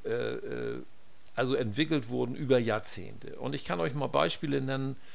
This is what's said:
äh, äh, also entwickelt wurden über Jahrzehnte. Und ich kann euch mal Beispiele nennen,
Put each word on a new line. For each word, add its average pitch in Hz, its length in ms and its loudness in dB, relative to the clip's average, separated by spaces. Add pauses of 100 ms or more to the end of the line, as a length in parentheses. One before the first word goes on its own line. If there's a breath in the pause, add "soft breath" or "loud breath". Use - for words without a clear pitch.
äh, 117 300 0
äh, 117 480 -4 (520)
also 127 200 4
entwickelt 135 520 0
wurden 123 280 0
über 131 240 6
Jahrzehnte. 107 800 -2
Und 139 160 -2
ich - 100 -6
kann 175 160 0
euch 147 120 2
mal 135 140 0
Beispiele 143 540 2
nennen, 135 340 0 (200 loud breath)